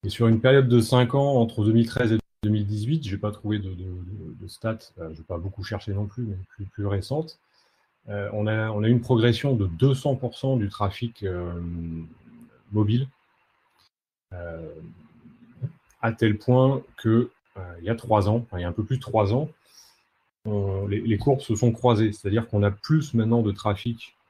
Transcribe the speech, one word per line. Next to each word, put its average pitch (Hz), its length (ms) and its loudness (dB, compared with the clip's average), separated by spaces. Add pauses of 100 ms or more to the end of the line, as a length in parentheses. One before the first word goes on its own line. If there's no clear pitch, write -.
Et 104 60 -4
sur 117 180 2
une 113 140 4
période 131 260 6
de 120 140 6
cinq 123 320 4
ans, 139 220 2
entre 113 280 2
deux 110 100 4
mille 117 140 4
treize 113 260 0
et 110 40 2 (260)
deux 107 80 2
mille 104 140 0
dix-huit, 110 380 -4
j'ai 98 140 -6
pas 104 140 -4
trouvé 107 280 -4
de, 95 120 -8
de, 87 120 -12
de, 90 560 -12
de 101 80 -16
stats, - 500 -8
euh, 82 140 -12
je 78 60 -16
vais 80 80 -20
pas 87 120 -8
beaucoup 95 240 -10
chercher 98 320 -8
non 104 120 -4
plus, 120 180 -10
mais 104 140 -8 (100)
plus, - 160 -16
plus 101 240 -8
récente, 135 500 -6 (680)
euh, 101 240 -8
on 107 160 -2
a, 110 240 -2
on 104 100 -4
a 110 60 2
une 120 140 4
progression 120 560 2
de 98 100 0
deux 127 260 2
cents 135 220 0
pour 123 220 -8
cent 135 180 -2
du 104 140 0
trafic, 104 540 -6
euh, 87 380 -6 (1080)
mobile, 107 380 0 (1200)
euh, 82 420 -12 (1300)
à 113 120 0
tel 107 240 2
point 131 440 4 (140)
que, 117 340 2 (280)
euh, 90 220 -14
il 85 40 -16
y 90 60 -6
a 117 60 0
trois 107 340 2
ans, 110 80 2
enfin, 117 220 -6
il - 20 -4
y 87 40 -4
a 87 40 -2
un - 20 -6
peu 101 140 -4
plus 131 100 -4
de 131 60 -4
trois 104 320 2
ans, 156 160 0 (960)
on, 101 420 -2
les, 101 140 -4
les 107 160 0
courbes 135 240 2
se 110 140 -4
sont 117 180 2
croisées, 110 400 2
c'est-à-dire 107 340 -2
qu'on 104 160 2
a 101 80 4
plus 156 440 0
maintenant 113 260 2
de 104 100 0
trafic 107 640 -4 (140)